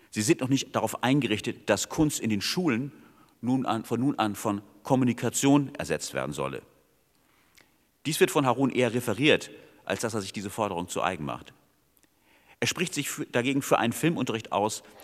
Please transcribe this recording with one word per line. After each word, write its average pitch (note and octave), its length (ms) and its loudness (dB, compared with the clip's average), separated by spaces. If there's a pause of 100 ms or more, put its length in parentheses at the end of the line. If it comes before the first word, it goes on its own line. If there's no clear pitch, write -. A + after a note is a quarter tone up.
(100)
Sie D3+ 120 -2
sind D#3 180 2
noch C3 80 -4
nicht C3 260 0
darauf A2 280 -2
eingerichtet, B2 680 0
dass - 220 2
Kunst D#3 300 2
in A2+ 100 -2
den G#2 100 0
Schulen C#3+ 500 0 (520)
nun B2+ 240 0
an, A2 180 -2
von A#2 160 -2
nun C#3 180 0
an G#2 160 0
von G2+ 280 -2 (200)
Kommunikation C3 920 2
ersetzt D2+ 400 -4
werden C2+ 180 -2
solle. C#2 300 -6 (1400)
Dies D#3 140 0
wird F3+ 100 6
von C#3+ 160 2
Harun B2+ 240 2
eher A#2 240 2
referiert, A#2+ 560 2 (340)
als - 160 -4
dass G#2+ 140 -4
er A2+ 60 -2
sich F#2+ 120 -8
diese G2+ 180 -6
Forderung F#2 380 -4
zu - 140 -4
eigen E2 220 -2
macht. A#1+ 280 -10 (1080)
Er A#2+ 60 0
spricht - 280 -2
sich C#3+ 160 -4
für, - 160 -6
dagegen C3 360 0
für - 160 4
einen A#2 140 2
Filmunterricht B2 600 -2
aus, G#2 300 0 (220)